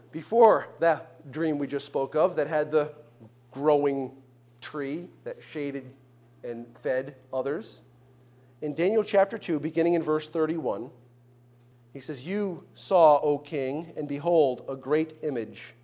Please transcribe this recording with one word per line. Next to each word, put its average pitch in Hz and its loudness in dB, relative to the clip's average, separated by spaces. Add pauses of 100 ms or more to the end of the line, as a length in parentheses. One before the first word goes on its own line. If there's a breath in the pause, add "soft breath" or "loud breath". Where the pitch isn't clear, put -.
(120)
before 196 4 (100)
that 151 -2
dream 156 -2
we 143 -4
just 135 -6
spoke 135 -4
of 156 2
that 147 0
had 151 -2
the 151 0 (580)
growing 139 0 (480)
tree 151 -8 (160)
that 120 -12
shaded 139 -10 (520)
and 120 -10 (120)
fed 139 -4 (160)
others. 135 -6 (840 soft breath)
In 151 -4
Daniel 208 2
chapter 202 2
two, 160 -2
beginning 165 0
in 170 2
verse 156 -2
thirty-one, 147 -2 (1000)
he 139 -14
says, 131 -10
"You 190 -4 (100)
saw, 160 6
O 147 2
king, 147 -6
and 151 -6
behold, 143 0
a 135 -6
great 156 -2
image. 131 -8